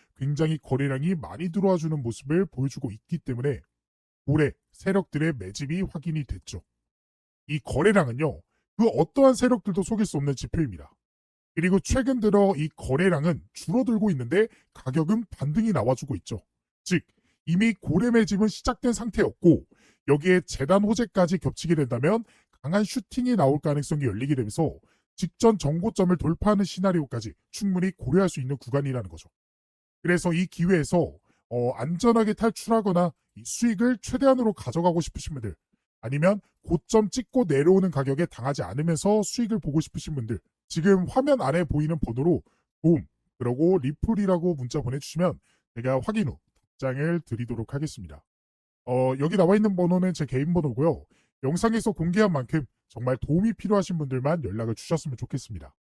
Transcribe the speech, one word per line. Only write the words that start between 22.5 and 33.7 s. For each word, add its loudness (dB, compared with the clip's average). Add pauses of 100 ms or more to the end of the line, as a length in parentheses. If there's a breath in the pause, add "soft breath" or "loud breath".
강한 0
슈팅이 -2
나올 4
가능성이 -2
열리게 0
되면서 -2 (380)
직전 2
정고점을 0
돌파하는 0
시나리오까지 -2 (160)
충분히 -2
고려할 0
수 -4
있는 -4
구간이라는 -4
거죠. -20 (760)
그래서 0
이 0
기회에서, 0 (320)
어, -2
안전하게 2
탈출하거나 0 (240)
이 -20
수익을 0